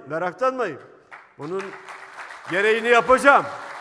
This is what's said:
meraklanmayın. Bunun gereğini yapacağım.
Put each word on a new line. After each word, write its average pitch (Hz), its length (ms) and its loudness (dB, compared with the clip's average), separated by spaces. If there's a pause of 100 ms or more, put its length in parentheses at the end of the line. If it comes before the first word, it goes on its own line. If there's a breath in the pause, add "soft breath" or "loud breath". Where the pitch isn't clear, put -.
meraklanmayın. 180 720 -4 (580)
Bunun 175 240 -8 (880)
gereğini 220 380 0
yapacağım. 240 560 6 (360)